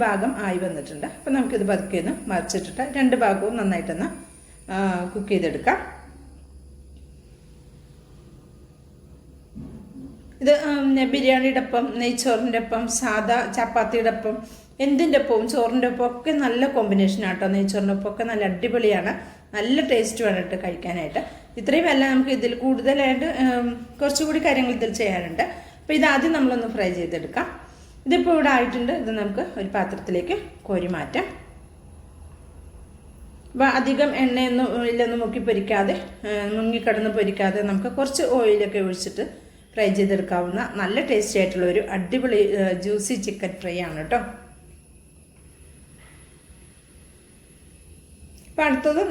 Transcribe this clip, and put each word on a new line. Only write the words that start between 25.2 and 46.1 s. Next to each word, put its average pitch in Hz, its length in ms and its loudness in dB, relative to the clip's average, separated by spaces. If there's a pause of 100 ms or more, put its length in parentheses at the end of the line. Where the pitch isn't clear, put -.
അപ്പോൾ 302 180 -2
ഇതാദ്യം 285 380 4
നമ്മളൊന്ന് 247 380 2
ഫ്രൈ 196 140 0 (100)
ചെയ്തെടുക്കാം. 170 480 -4 (600)
ഇതിപ്പോൾ 349 280 4
ഇവിടെ 285 200 4
ആയിട്ടുണ്ട്. 247 460 0
ഇത് 220 180 -4
നമുക്ക് 202 240 -2 (160)
ഒരു 196 160 -4
പാത്രത്തിലേക്ക് 196 600 -2 (320)
കോരി 175 280 -2
മാറ്റാം. 160 300 -4 (2250)
അപ്പോൾ 269 160 2 (120)
അധികം 269 300 2 (140)
എണ്ണയൊന്നും 247 440 2 (220)
ഇതിലൊന്നും 233 340 0
മുക്കി 226 260 -4
പൊരിക്കാതെ, 196 460 0 (320)
ഏ, 208 40 -4 (260)
മുങ്ങിക്കിടന്ന് 220 600 0
പൊരിക്കാതെ 196 500 0
നമുക്ക് 196 280 -2
കുറച്ച് 277 260 0 (140)
ഓയിലൊക്കെ 208 500 2
ഒഴിച്ചിട്ട് - 380 -6 (480)
ഫ്രൈ 214 140 2 (100)
ചെയ്തെടുക്കാവുന്ന 190 640 0 (180)
നല്ല 196 180 -2 (120)
ടേസ്റ്റി 214 320 2
ആയിട്ടുള്ള 185 320 0
ഒരു 208 80 2 (140)
അടിപൊളി, 226 460 2 (200)
ഏ, - 20 2 (220)
ജ്യൂസി 208 300 -2 (100)
ചിക്കൻ 196 260 -6 (100)
ഫ്രൈ 175 140 -6 (120)
ആണ് 156 120 -8
കേട്ടോ. 190 200 -2 (4000)